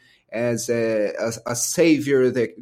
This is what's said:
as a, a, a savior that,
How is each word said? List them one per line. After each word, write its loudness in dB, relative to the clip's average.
as -4
a, 0
a, -4
a -4
savior 2
that, -2